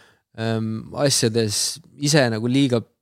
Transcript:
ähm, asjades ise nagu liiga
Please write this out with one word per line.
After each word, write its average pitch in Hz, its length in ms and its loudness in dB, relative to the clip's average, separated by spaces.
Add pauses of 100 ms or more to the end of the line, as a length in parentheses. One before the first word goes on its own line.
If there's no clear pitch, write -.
(340)
ähm, 113 380 -4 (200)
asjades 117 840 0 (180)
ise 143 340 2
nagu 113 220 -2
liiga 127 300 2 (220)